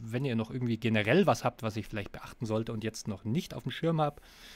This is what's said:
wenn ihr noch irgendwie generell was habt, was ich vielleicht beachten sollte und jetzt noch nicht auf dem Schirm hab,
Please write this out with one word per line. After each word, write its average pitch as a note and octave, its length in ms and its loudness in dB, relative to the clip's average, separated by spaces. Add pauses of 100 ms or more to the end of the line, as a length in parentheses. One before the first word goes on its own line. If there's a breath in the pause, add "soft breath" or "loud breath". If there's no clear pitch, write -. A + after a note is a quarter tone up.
wenn A#2 240 -4
ihr B2 100 0
noch A2+ 140 0
irgendwie B2 280 0
generell A2+ 500 6
was - 160 4
habt, - 180 -2
was G#2 140 -2
ich G#2+ 100 -4
vielleicht G#2 280 -8
beachten - 340 -8
sollte A2+ 260 0
und G#2+ 100 -4
jetzt - 240 -6
noch G#2 180 -6
nicht B2 280 -2
auf - 100 -8
dem C3 80 -6
Schirm D#3+ 300 0
hab, D3 200 -2 (340 loud breath)